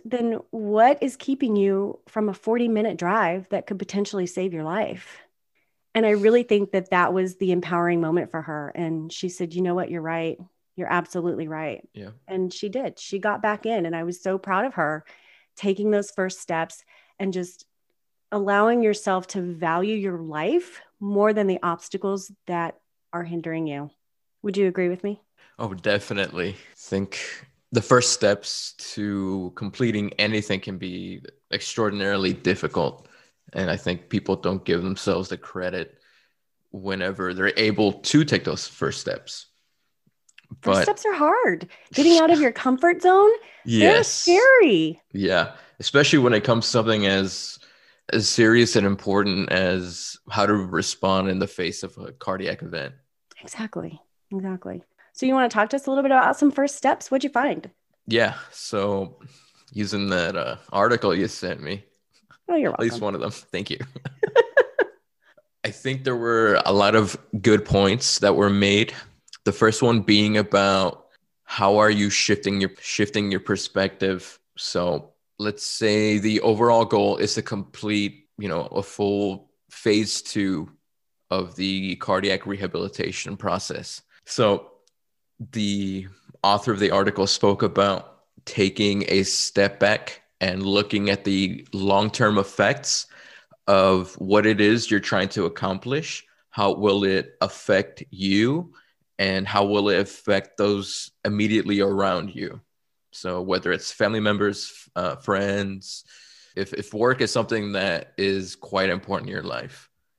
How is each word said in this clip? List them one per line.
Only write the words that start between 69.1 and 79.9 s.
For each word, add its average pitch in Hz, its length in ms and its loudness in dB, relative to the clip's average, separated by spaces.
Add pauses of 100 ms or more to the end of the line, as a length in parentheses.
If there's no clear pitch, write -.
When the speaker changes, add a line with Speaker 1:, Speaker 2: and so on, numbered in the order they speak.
Speaker 2:
The 101 80 2
first 110 300 4
one 117 200 4
being 104 360 4
about 98 680 2 (360)
how 101 340 2
are 107 120 6
you 104 200 2
shifting 98 520 0
your, 95 180 0
shifting 202 500 -2
your 95 100 -2
perspective? 95 1000 -2 (180)
So 87 540 -4 (260)
let's 104 280 -6
say 107 520 0
the 107 240 0
overall 113 440 4
goal 101 320 2
is - 180 0
to 110 60 -4
complete, 104 880 -4 (100)
you 104 100 -8
know, 82 200 -4
a - 160 -6
full 101 680 -2 (180)
phase 107 520 0